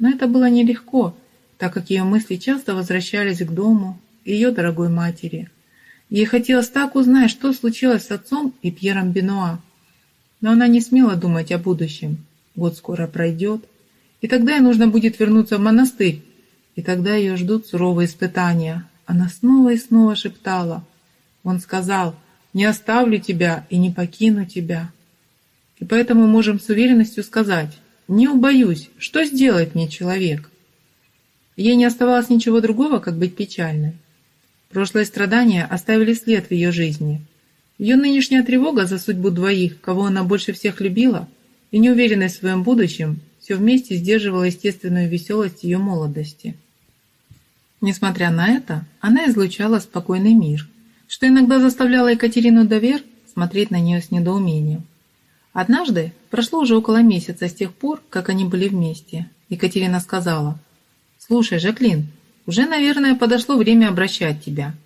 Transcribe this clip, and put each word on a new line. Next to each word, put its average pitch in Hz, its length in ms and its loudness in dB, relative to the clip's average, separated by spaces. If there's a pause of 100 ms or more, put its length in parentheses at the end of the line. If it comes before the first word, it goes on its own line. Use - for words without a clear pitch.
но 233 100 4
это 269 160 -2
было 247 240 4
нелегко, 240 680 0 (420)
так 180 140 -6
как 175 180 -8
её 190 140 -2
мысли 202 320 -2
часто 262 380 -4
возвращались 185 640 -4
к 165 140 -6
дому 190 480 0 (240)
и 190 80 -6
её 226 180 0
дорогой 175 380 -2
матери. 170 600 -6 (600)
Ей 208 140 0
хотелось 240 460 0
так 277 260 -4
узнать, 254 340 4
что 269 220 -4
случилось 240 540 -2
с - 40 -12
отцом 269 420 -6 (100)
и 175 100 -4
Пьером 190 400 -2
Бенуа. 185 480 -4 (800)
Но 214 100 -2
она 233 160 4
не 240 140 6
смела 247 340 4
думать 170 380 -2
о 175 60 0
будущем. 160 600 -4 (360)
Год 170 220 -4
скоро 170 300 -8
пройдёт, 170 600 -4 (540)
и 226 80 -6
тогда 254 240 2
ей 294 80 2
нужно 233 260 6
будет 226 320 2
вернуться 214 380 2
в 202 60 0
монастырь, 220 580 2 (560)
и 170 60 -8
тогда 185 320 -2
её 190 240 0
ждут 214 280 -2
суровые 175 400 0
испытания. 170 800 -4 (200)
Она 175 240 -2
снова 254 420 4
и 233 60 0
снова 226 380 2
шептала: 180 680 -6 (600)
«Он 180 160 -4
сказал: 185 540 -4 (380)
„Не 196 140 0
оставлю 220 520 0
тебя 170 520 -4
и 175 80 0
не 180 120 2
покину 196 540 -2
тебя“». 170 480 -8 (840)
И 175 80 -12
поэтому 226 400 4
можем 214 340 2
с - 80 -8
уверенностью 220 560 2
сказать: 185 540 -4 (280)
«Не 220 220 4
убоюсь, 254 720 2
что - 260 -4
сделает 254 500 0
мне 165 140 -2
человек?». 180 640 -6 (1040)
Ей 220 180 2
не 240 120 4
оставалось 247 420 0
ничего 233 320 2
другого, 226 380 0
как 170 180 -6
быть 180 180 -4
печальной. 160 600 -6 (760)
Прошлые 196 380 -2
страдания 202 580 0
оставили 220 480 0
след 226 360 -2
в - 40 -8
её 175 180 0
жизни. 151 520 -4 (560)
Её 226 180 2
нынешняя 269 460 2
тревога 254 420 0
за 185 140 -4
судьбу 185 320 -2
двоих, 180 500 -2
кого 190 240 -2
она 190 180 -2
больше 196 300 -2
всех 202 300 -6
любила, 196 440 0 (440)
и 214 80 0
неуверенность 220 580 2
в - 40 -20
своём 185 220 -2
будущем 175 580 -2 (200)
всё 202 160 -6
вместе 220 400 0
сдерживала 190 480 0
естественную 180 640 -4
весёлость 180 560 -6
её 175 140 -2
молодости. 156 760 -6 (1300)
Несмотря 185 500 -2
на 170 180 0
это, 220 360 -2 (160)
она 262 260 2
излучала 214 520 0
спокойный 190 560 0
мир, 151 340 0 (400)
что - 180 -4
иногда 262 340 4
заставляло 254 480 2
Екатерину 233 580 4
де 214 120 0
Вер 269 240 0 (300)
смотреть 185 380 -4
на 175 100 0
неё 170 200 0
с 170 100 -12
недоумением. 165 720 -2 (720)
Однажды, 185 580 -2 (180)
прошло 233 300 -4
уже 233 160 2
около 220 260 2
месяца 180 460 0
с 175 60 -10
тех 190 180 -8
пор, 294 380 -8
как 185 180 -6
они 190 160 -2
были 185 240 -2
вместе, 170 600 -6 (200)
Екатерина 185 520 -2
сказала: 165 580 -4 (600)
«Слушай, 226 400 -2
Жаклин, 185 500 0 (380)
уже, 208 200 0
наверное, 285 480 0
подошло 247 420 0
время 220 320 4
обращать 175 560 -4
тебя. 147 300 -8 (120)